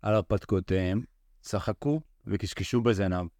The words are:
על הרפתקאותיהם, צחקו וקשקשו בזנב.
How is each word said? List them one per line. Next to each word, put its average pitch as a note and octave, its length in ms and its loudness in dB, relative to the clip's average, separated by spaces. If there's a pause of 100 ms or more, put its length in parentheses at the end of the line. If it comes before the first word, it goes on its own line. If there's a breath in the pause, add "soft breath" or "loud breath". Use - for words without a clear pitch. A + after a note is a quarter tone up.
על G#2 120 2
הרפתקאותיהם, F#2+ 880 0 (380)
צחקו B2+ 600 -2 (260)
וקשקשו G2+ 540 -2
בזנב. F#2+ 460 2 (140)